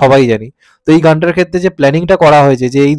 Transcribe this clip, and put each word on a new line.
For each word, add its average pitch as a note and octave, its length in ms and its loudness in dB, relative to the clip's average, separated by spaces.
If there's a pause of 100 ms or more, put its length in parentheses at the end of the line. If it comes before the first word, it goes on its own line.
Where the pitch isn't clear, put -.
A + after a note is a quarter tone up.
সবাই C3+ 220 2 (100)
জানি। A2 160 -8 (360)
তো - 100 -4
এই E3 120 2
গানটার D#3+ 300 0
ক্ষেত্রে F3+ 280 -4
যে F#3 140 -2
প্ল্যানিংটা E3 460 0
করা D3 220 4
হয়েছে B2+ 280 -2
যে C#3 140 0
এই D3+ 100 -2